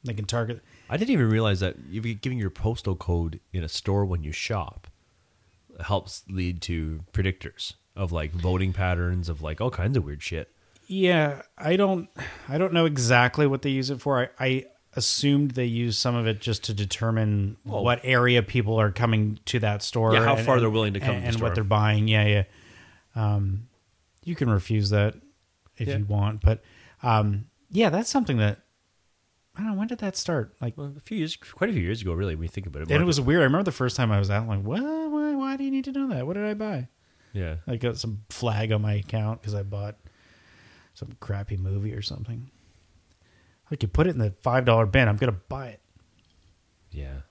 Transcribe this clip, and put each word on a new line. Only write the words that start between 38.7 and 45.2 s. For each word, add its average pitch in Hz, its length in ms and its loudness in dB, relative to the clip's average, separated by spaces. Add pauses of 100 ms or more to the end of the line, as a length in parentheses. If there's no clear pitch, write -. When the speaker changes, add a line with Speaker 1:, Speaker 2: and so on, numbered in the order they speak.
Speaker 1:
on 107 100 2
my 104 140 0
account 107 480 -4
'cause 104 120 -6
I 101 100 -4
bought 101 320 -8 (960)
some - 240 -14
crappy 101 380 -6
movie 98 380 -4
or 107 80 -8
something. 117 460 -10 (1200)
Like, 147 100 -4
you 107 60 0
put 160 180 4
it 180 40 2
in 143 80 -4
the 107 120 2 (120)
five 127 220 2
dollar 113 220 6
bin, 117 220 6
I'm 104 80 4
gonna 120 160 2